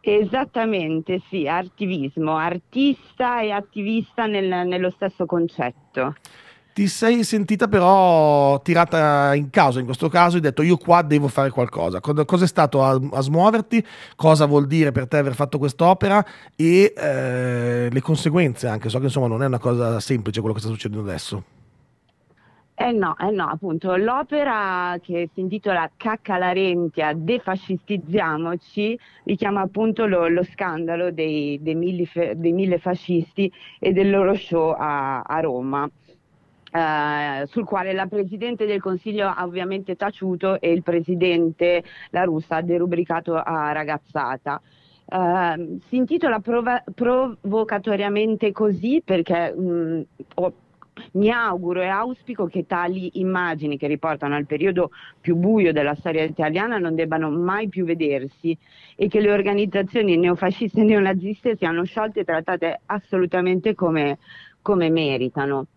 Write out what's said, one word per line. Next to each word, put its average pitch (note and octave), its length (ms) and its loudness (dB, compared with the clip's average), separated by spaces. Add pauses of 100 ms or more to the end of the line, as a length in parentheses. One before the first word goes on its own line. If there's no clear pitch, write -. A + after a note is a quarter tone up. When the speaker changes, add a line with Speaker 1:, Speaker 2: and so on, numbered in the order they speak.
Speaker 1:
Esattamente, G#3 1300 0
sì, F3 180 -4
artivismo, E3 920 -2
artista A#3+ 1040 -2
e G#3+ 80 -2
attivista G#3+ 720 -4
nel, F#3+ 420 0
nello F3+ 220 0
stesso F#3 380 -4
concetto. D3 880 -2 (580)
Speaker 2:
Ti G3+ 140 0
sei A3+ 380 2
sentita G#3+ 440 0
però E3 920 6
tirata D3+ 720 4
in C#3+ 160 -2
causa C3 300 4
in B2+ 60 -4
questo C3+ 220 -2
caso, F3 280 4
hai E3+ 60 0
detto: D3 200 2
"Io E3+ 140 6
qua E3+ 260 4
devo D3 260 2
fare C#3 220 0
qualcosa". F2+ 500 -2
Cos-, D3 240 0
cos'è F3+ 220 2
stato D3 380 4
a, C3+ 140 4 (140)
a C3 80 -2
smuoverti? G#3 640 2 (300)
Cosa D#3 320 6
vuol C#3+ 200 4
dire D3 260 2
per B2+ 160 -2
te - 100 0
aver C#3 160 0
fatto C#3+ 240 -4
quest'opera? F#3 640 4 (300)
E, F3+ 420 6
eh, B2 920 -2
le B2+ 100 0
conseguenze D3+ 680 0
anche, G#2+ 200 -4
so A2+ 100 -2
che C3 80 -2
insomma C3 200 0
non A#2 160 0
è C#3 40 0
una B2 120 0
cosa A#2+ 420 0
semplice A2 400 -2
quello A2 140 -2
che G#2 60 -6
sta G#2+ 100 -6
succedendo G#2+ 320 -6
adesso. G2 400 -8 (1300)
Speaker 1:
Eh B3 180 -2
no, F#3+ 260 0
eh F#3 120 -2
no, F#3+ 160 -2
appunto, E3+ 500 -2
l'opera G#3+ 1040 -2
che E3+ 320 -4
si F#3+ 60 -8
intitola F#3 580 -2
Cacca G#3+ 400 -4
Larentia, F3+ 760 0
defascistizziamoci, F#3 1800 -4 (260)
richiama G3+ 360 -2
appunto G#3+ 460 -2
lo, F3 220 2
lo E3+ 160 2
scandalo E3+ 680 -4
dei, D3+ 480 -4
dei D#3 140 -4
milli F3 320 -2
fe-, E3 320 -4
dei E3 140 0
mille F#3 260 0
fascisti F3+ 760 -2 (260)
e - 140 0
del G3 160 2
loro G3 260 2
show E3 440 -2
a, C3+ 420 -4
a D#3+ 200 -6
Roma, C#3 460 -2 (840)
eh, D3 760 -2
sul A3+ 160 -4
quale F#3+ 280 -4
la F#3+ 140 -2
Presidente G3+ 580 -4
del G#3 160 -2
Consiglio G3 480 -4
ha F3+ 160 -4
ovviamente F#3 520 -6
taciuto F#3+ 600 -4
e E3 140 0
il E3+ 100 0
Presidente E3+ 1000 0 (280)
La F3+ 120 0
Russa D#3+ 320 -2
ha D#3+ 60 -2
derubricato E3+ 760 -2
a D#3 360 -2
ragazzata. D3 840 -6 (540)
Ehm, F3 760 -2
si B3 80 -4
intitola B3+ 440 0
prova-, A#3+ 420 -2 (120)
provocatoriamente G#3+ 1600 -2
così G#3+ 520 0
perché, E3+ 500 0
mm, E3+ 460 -2 (360)
ho, F3+ 160 -2 (600)
mi G#3 180 4
auguro F#3 500 -2
e F3+ 60 0
auspico G#3+ 600 -4
che F3 200 -4
tali F3+ 540 -4
immagini E3+ 580 -2
che D3+ 80 -6
riportano D3 480 -4
al D3 100 -2
periodo E3+ 460 -2 (280)
più E3+ 160 0
buio F#3 380 2
della D3+ 220 0
storia D#3+ 300 -4
italiana E3 540 -2
non E3+ 160 -2
debbano D#3+ 360 -2
mai F#3 380 -2
più F#3 180 -4
vedersi D#3+ 720 -2 (400)
e G3+ 120 0
che G#3+ 120 2
le G#3 120 4
organizzazioni G3+ 840 0
neofasciste F3+ 600 0
e A3 40 6
neonaziste G3+ 720 0
siano E3+ 280 -2
sciolte G#3+ 360 -4
e F#3 40 -2
trattate E3+ 600 -4
assolutamente F#3 880 0
come, D#3 440 0 (420)
come F3 300 2
meritano. C#3 760 -2 (100)